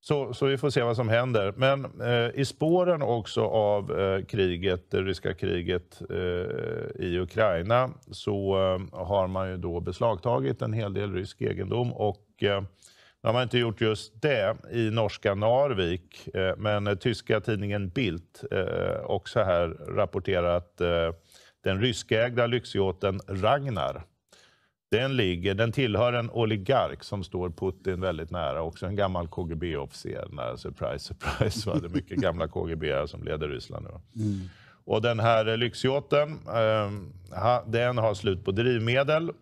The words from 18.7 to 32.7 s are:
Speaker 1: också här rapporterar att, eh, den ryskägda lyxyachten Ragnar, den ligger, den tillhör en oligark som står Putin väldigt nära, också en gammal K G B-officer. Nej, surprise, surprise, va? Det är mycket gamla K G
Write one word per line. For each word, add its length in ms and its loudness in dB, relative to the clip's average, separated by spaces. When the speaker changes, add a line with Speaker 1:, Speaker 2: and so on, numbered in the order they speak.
Speaker 1:
också 360 -2
här 280 2
rapporterar 600 0
att, 240 -6
eh, 300 2
den 160 0
ryskägda 680 2
lyxyachten 840 0
Ragnar, 760 0
den 260 2
ligger, 380 2
den 180 2
tillhör 400 2
en 180 -2
oligark 760 2
som 200 -6
står 260 -4
Putin 500 -4
väldigt 300 -2
nära, 320 -2
också 240 -8
en 100 -4
gammal 320 0
K 160 -6
G 100 -6
B-officer. 760 -6
Nej, 280 -6
surprise, 400 -6
surprise, 720 -4
va? 100 0
Det 60 -10
är 40 -8
mycket 280 -4
gamla 300 0
K 160 -4
G 120 -4